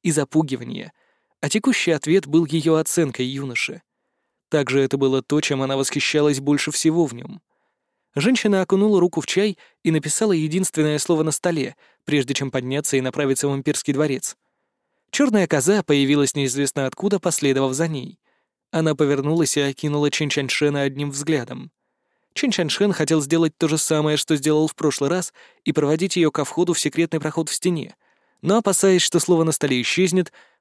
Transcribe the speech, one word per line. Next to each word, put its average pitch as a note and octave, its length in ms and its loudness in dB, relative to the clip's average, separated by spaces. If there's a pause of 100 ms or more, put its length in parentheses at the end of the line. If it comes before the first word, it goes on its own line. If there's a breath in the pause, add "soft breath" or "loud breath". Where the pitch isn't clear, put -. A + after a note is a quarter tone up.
и E3+ 100 0
запугивания, C#3 800 -2 (480)
а D3 80 -4
текущий G#3+ 420 0
ответ D#3+ 360 2
был D#3+ 200 2
её D#3+ 300 2
оценкой D3+ 500 0
юноши. C3+ 560 -8 (680)
Также C#3 300 2
это C3+ 160 0
было C3+ 240 2
то, D3 200 0
чем C3+ 220 -2
она C3+ 140 -2
восхищалась D3 640 0
больше D3 300 0
всего D#3+ 360 2
в A#2+ 80 -6
нём. - 280 -16 (720)
Женщина G3+ 480 2
окунула G3 380 4
руку E3+ 200 2
в - 60 -6
чай G3+ 320 0 (240 soft breath)
и D#3+ 80 0
написала D#3+ 420 0
единственное D#3 680 0
слово D#3 260 0
на D#3 80 -2
столе, D3+ 440 -2 (280 soft breath)
прежде C#3 280 0
чем C3+ 180 -4
подняться C3+ 460 -4
и C3 40 2
направиться C3+ 480 -2
в C#3 60 0
имперский C#3 380 -2
дворец. C#3 440 -2 (720)
Чёрная G#3+ 360 2
коза E3 360 2
появилась C#3+ 520 2
неизвестно C#3 520 -2
откуда, F#3+ 340 -2
последовав C3+ 540 0
за E3 140 -2
ней. C#3+ 300 -10 (520)
Она D#3+ 240 0
повернулась D3 600 0
и D3+ 40 0
окинула D3 500 0
Чэнь D3 200 -2
Чаньшена C#3+ 500 -2
одним C#3 300 -4
взглядом. C#3+ 600 -4 (600)
Чэнь C4+ 180 -2
Чаньшен F#3+ 420 0
хотел D#3 280 0
сделать D#3+ 360 0
то D#3+ 120 0
же D#3 100 0
самое, D3+ 380 0
что - 180 0
сделал D3+ 320 2
в - 80 -6
прошлый C#3+ 340 0
раз, F3+ 240 -4 (320 soft breath)
и D#3 80 -2
проводить D#3 440 0
её D#3+ 160 2
ко D3 120 -2
входу F3 280 -2
в - 80 -2
секретный D#3+ 400 -2
проход D#3 280 -4
в - 60 -6
стене, - 400 -4 (480)
но, F#3+ 160 2
опасаясь, F#3+ 440 4
что - 180 0
слово E3 240 2
на D#3+ 80 0
столе C3+ 280 0
исчезнет, F3 520 0 (280 soft breath)